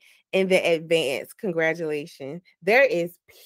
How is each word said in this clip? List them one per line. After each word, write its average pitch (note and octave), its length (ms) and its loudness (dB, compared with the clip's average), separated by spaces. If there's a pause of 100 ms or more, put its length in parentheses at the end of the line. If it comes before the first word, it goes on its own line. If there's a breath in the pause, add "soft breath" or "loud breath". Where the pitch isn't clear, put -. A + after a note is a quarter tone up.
(320 soft breath)
in F#3+ 160 2
the F#3 80 4
advance. D#3+ 800 0
Congratulations. D#3+ 1080 -6 (200 soft breath)
There A#3 240 4
is E3+ 320 -2 (280)